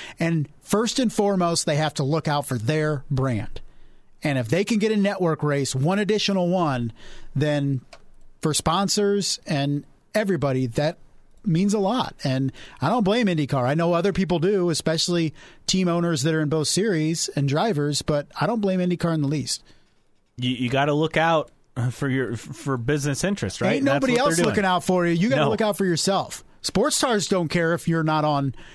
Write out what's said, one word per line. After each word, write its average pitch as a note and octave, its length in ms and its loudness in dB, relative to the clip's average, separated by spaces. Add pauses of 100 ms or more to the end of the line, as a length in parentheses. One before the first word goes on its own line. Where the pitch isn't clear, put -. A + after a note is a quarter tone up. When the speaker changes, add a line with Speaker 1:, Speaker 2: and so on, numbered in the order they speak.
(200)
Speaker 1:
And E3 280 0 (140)
first G#3+ 380 0
and A#3+ 120 2
foremost, F#3 540 0
they D#3 100 2
have D3+ 200 0
to - 80 -2
look D3+ 240 0
out D3 200 0
for B2+ 100 -2
their D3+ 540 0
brand. B2+ 480 -2 (640)
And C#3+ 140 0
if A#2 120 -2
they F3+ 140 2
can A#3 140 0
get G#3+ 140 2
a G#3+ 60 0
network G3 460 0
race, C#3+ 320 0
one D#3+ 240 2
additional G3 480 0
one, C#3+ 460 0 (420)
then C#3 460 0 (600)
for D#3 120 0
sponsors G3 960 0
and C#3+ 360 0 (320)
everybody, C#3 520 0
that D3 320 -2 (440)
means F#3+ 300 2
a A3 60 2
lot. G#3 340 0 (100)
And C3 280 0 (300)
I C3 80 0
don't A#3 140 2
blame A3 240 2
IndyCar. C#3+ 400 0
I C#3+ 60 2
know E3+ 200 2
other E3+ 200 0
people F3+ 240 0
do, F3 320 2
especially E3 640 0 (320)
team F#3 220 2
owners E3+ 340 0
that D#3+ 140 0
are D#3+ 60 0
in D3+ 80 0
both D#3 180 0
series E3+ 640 0
and C#3 200 -2
drivers, D3 540 0
but D3 240 -2 (120)
I D3 60 0
don't A3 160 0
blame F#3+ 180 2
IndyCar F3 340 0
in D#3 100 0
the C3+ 40 0
least. C#3+ 360 -4 (720)
Speaker 2:
You, B2 140 -2
you A#2+ 180 -2
gotta C#3+ 240 2
look D#3 240 0
out E3 340 2 (400)
for C#3+ 180 -4
your, B2 280 -2
for C3+ 400 -6
business C#3 460 -2
interests, F#3+ 360 -2
right? F3+ 140 2
Speaker 1:
Ain't D4 60 2
Speaker 2:
And C#4 80 2
that's C#4 80 4
Speaker 1:
nobody C4 180 2
Speaker 2:
what A#3 40 4
they're B3+ 100 2
Speaker 1:
else E3 100 2
Speaker 2:
doing. E3+ 100 4
Speaker 1:
looking G3+ 180 2
out F3+ 180 2
for F3+ 220 2
you. E3+ 80 2
You F3+ 160 2
gotta C4+ 120 2
Speaker 2:
No. - 80 2
Speaker 1:
look A3 120 0
out G#3 160 0
for G3 80 0
yourself. F3+ 580 0 (200)
Sports B3 320 2
stars A3+ 320 2
don't F3+ 200 2
care E3+ 260 0
if D#3+ 140 -4
you're E3 160 2
not D#3 200 2
on, C#3 300 0 (220)